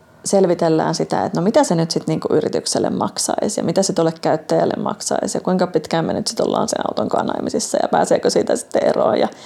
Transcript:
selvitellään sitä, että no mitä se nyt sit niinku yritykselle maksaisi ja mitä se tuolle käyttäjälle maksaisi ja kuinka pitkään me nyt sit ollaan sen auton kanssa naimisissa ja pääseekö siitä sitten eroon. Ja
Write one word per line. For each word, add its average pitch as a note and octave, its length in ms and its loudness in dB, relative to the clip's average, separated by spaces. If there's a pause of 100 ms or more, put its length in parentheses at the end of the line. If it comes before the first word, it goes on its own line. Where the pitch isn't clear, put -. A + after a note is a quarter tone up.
(260)
selvitellään E3+ 720 2
sitä, - 300 -2
että F#3 140 -2
no E3+ 40 0
mitä B3+ 200 4
se G#3 120 2
nyt E3 160 0
sit - 160 -4
niinku - 260 -2
yritykselle - 560 0
maksaisi - 720 -2
ja - 40 -2
mitä F#3+ 200 2
se G3 100 0
tuolle E3 280 2
käyttäjälle D#3+ 520 0 (100)
maksaisi - 540 -2
ja - 40 -4
kuinka F3+ 260 0
pitkään E3 380 -2
me F2+ 80 -2
nyt - 140 -2
sit - 120 -6
ollaan - 280 0
sen - 220 -4
auton - 200 -2
kanssa - 240 -2
naimisissa - 480 -2
ja - 60 2
pääseekö - 420 2
siitä - 260 0
sitten - 300 -2
eroon. - 340 2
Ja - 80 2 (180)